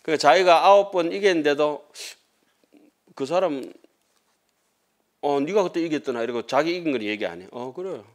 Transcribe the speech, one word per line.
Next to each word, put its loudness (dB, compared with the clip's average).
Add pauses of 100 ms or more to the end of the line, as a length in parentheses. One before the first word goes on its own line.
그러니까 -2
자기가 6
아홉 6
번 -2
이겼는데도, 0 (1300)
그 -6
사람, -4 (1500)
"어, 0
네가 0
그때 -4
이겼더나." -4
이러고 -4
자기 0
이긴 -6
걸 -4
얘기 -6
안 -8
해. -20
"어, -12
그래." -10 (140)